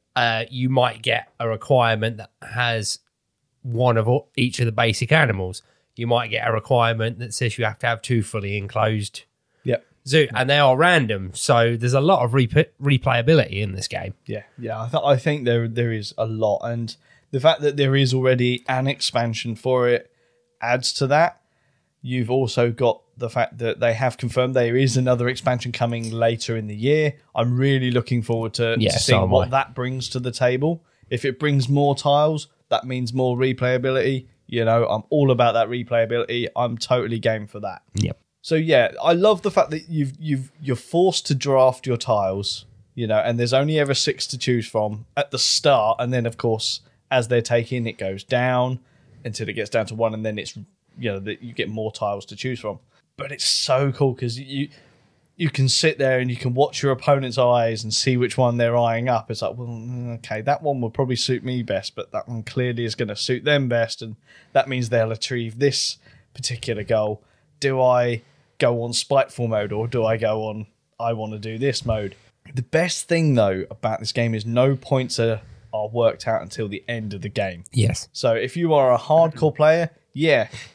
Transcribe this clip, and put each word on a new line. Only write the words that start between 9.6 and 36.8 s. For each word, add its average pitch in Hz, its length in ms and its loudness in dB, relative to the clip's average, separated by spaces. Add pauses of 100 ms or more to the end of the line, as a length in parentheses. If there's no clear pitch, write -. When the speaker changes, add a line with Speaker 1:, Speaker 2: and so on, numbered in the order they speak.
Speaker 1:
zoo, 139 280 4
and 127 160 0
they 143 80 4
are 135 180 6
random, 123 580 2
so 117 420 4
there's 120 180 0
a 135 60 4
lot 151 240 4
of 113 80 0
repe-, 135 340 4 (160)
replayability 127 760 2
in 101 120 -4
this 95 160 -6
game. 98 260 -8 (120)
Speaker 2:
Yeah, 107 160 -8 (160)
yeah, 110 240 -8
I 117 60 -6
th-, 143 160 -2
I 139 120 6
think 147 280 -2
there, 117 240 2
there 117 240 -2
is 107 260 -6
a 113 80 0
lot, 110 380 0
and 117 300 -6 (360)
the 139 100 -4
fact 156 200 2
that 143 160 0
there 135 180 2
is 135 180 4
already 127 560 2
an 131 200 0
expansion 117 680 -4
for 123 340 2
it 120 220 0 (500)
adds 123 340 0
to 139 140 0
that. 151 320 2 (640)
You've 123 280 -2
also 123 400 2
got 117 280 2 (160)
the 117 140 -6
fact 117 280 -2
that 117 200 -4
they 113 160 2
have 123 240 -2
confirmed 127 380 0
there 120 200 2
is 131 200 2
another 123 320 2
expansion 123 420 -2
coming 117 400 -4
later 113 460 0
in 110 100 -6
the 104 80 -10
year. 143 400 2 (200)
I'm 123 220 0
really 131 360 2
looking 120 300 0
forward 113 320 -4
to, 117 260 0
Speaker 1:
Yeah, 104 100 4
Speaker 2:
to 120 80 0
Speaker 1:
so - 140 0
Speaker 2:
seeing 98 100 6
Speaker 1:
am 92 80 2
Speaker 2:
what 92 180 4
Speaker 1:
I. - 20 -10
Speaker 2:
that 135 240 0
brings 127 360 -6
to 131 100 -6
the 123 120 -4
table. 143 500 0 (280)
If 120 140 -4
it 131 140 -4
brings 139 300 2
more 143 260 4
tiles, 147 540 2 (220)
that 113 160 0
means 127 260 -4
more 127 240 0
replayability. 127 880 0 (220)
You 117 160 -2
know, 113 240 4
I'm 107 220 -2
all 143 200 4
about 120 220 4
that 113 160 2
replayability. 117 880 -2
I'm 117 200 -2
totally 113 440 -2